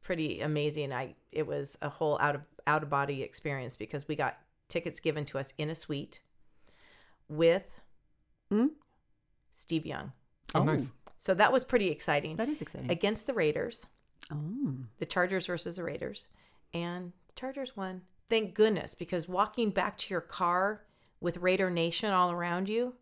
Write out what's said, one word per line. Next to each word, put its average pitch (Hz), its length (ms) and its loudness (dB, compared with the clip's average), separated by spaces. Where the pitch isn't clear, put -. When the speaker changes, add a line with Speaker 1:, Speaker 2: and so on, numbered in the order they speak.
Speaker 1:
pretty 160 380 -2
amazing. 147 520 0
I, 127 220 -6
it 147 140 -2
was 143 360 -4
a 147 60 -2
whole 151 320 0
out 143 160 2
of, 147 60 -8
out 151 160 4
of 143 80 -6
body 139 320 0
experience 135 540 -6
because 139 320 -8
we 151 80 -2
got 143 220 -2
tickets 165 320 -4
given 151 260 0
to - 120 -4
us 135 200 -4
in 151 120 -2
a 165 40 -4
suite - 460 -8
with 165 360 4
Speaker 2:
Mm? 240 180 6
Speaker 1:
Steve 156 300 -2
Young. 135 280 -8
Speaker 3:
Oh, 135 60 4
Speaker 2:
Oh. - 40 6
Speaker 3:
nice. - 280 0
Speaker 1:
So 190 160 0
that 202 180 6
was 254 120 6
pretty 202 260 2
exciting. 147 460 -2
Speaker 2:
That 233 120 -2
is 294 140 -4
exciting. - 300 -8
Speaker 1:
Against 202 340 0
the 254 80 -2
Raiders. 151 520 0
Speaker 2:
Oh. 147 40 -6
Speaker 1:
The 160 40 -6
Chargers 185 420 0
versus 175 300 -6
the 185 60 -8
Raiders. - 440 -8
And 175 400 -6
the - 80 -20
Chargers 269 420 -8
won. 185 260 -6
Thank 220 240 2
goodness, 214 400 4
because 175 340 -4
walking 208 420 2
back 190 280 0
to - 160 -4
your 165 60 0
car 185 640 0
with 175 180 0
Raider 185 320 4
Nation 170 420 0
all 180 180 6
around 175 380 -2
you 247 340 0